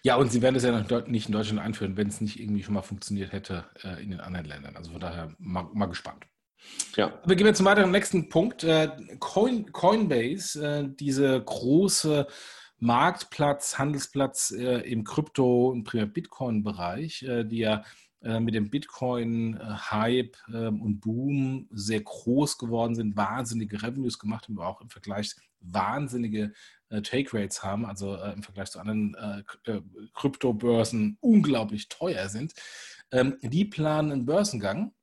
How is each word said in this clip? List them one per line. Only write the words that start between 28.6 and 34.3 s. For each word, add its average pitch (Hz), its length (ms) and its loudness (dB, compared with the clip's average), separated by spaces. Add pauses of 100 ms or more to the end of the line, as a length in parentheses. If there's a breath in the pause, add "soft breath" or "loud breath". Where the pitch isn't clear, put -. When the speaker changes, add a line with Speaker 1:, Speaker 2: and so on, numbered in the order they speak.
Speaker 1:
zu - 100 -16
anderen, 107 360 -2
äh, 101 280 -10
K-, - 340 -8
äh, 92 40 -6 (320)
Kryptobörsen 113 1080 0
unglaublich 143 680 4
teuer 110 400 -4
sind. 117 240 -6 (580 loud breath)
Ähm, 131 300 4
die 147 240 2
planen 151 460 0
einen 131 160 -2
Börsengang 147 760 0